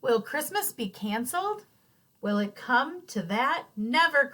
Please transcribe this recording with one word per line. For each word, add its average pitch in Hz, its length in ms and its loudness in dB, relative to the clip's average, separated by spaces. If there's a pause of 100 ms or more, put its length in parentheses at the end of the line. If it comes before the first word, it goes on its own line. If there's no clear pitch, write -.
Will 233 200 4
Christmas 403 500 -4
be 226 160 -6
canceled? 247 760 -4 (560)
Will 208 180 0
it 202 160 -2
come 285 520 0
to 214 160 -6
that? 233 420 0 (100)
Never 277 580 2